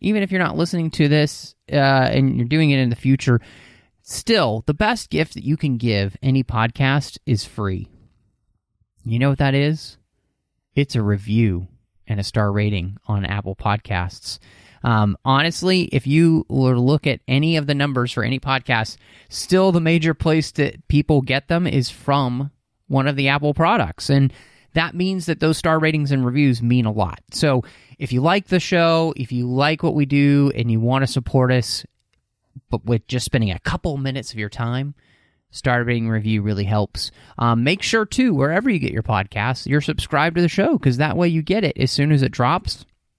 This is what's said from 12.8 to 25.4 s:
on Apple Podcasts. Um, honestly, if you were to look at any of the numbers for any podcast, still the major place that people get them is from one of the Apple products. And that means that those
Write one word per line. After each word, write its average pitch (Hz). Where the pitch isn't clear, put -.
on 101
Apple 101
Podcasts. -
Um, 110
honestly, 165
if -
you 160
were 131
to 120
look 143
at 135
any 156
of 143
the 143
numbers 135
for 117
any 127
podcast, 127
still 185
the 170
major 160
place 156
that -
people 143
get 131
them 170
is 127
from 139
one 135
of 143
the 135
Apple 143
products. 165
And 139
that 160
means 185
that 165
those 160